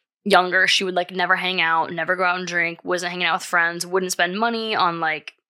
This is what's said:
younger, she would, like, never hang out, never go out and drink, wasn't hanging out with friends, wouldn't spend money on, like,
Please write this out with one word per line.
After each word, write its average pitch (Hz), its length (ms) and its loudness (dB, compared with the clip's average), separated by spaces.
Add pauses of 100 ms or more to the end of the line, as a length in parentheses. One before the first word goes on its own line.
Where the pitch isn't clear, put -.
(240)
younger, 185 440 4
she - 160 2
would, 185 120 -2
like, 180 160 -2
never 185 240 0
hang 180 260 0
out, 165 300 2
never 170 240 -2
go 185 80 0
out 180 160 2
and 185 80 -6
drink, 170 360 -2
wasn't 175 280 -2
hanging 180 160 -2
out 165 80 2
with 175 80 -4
friends, 170 420 0
wouldn't 185 260 -2
spend 180 280 0
money 226 360 -2
on, 170 240 0
like, 156 340 -4 (160)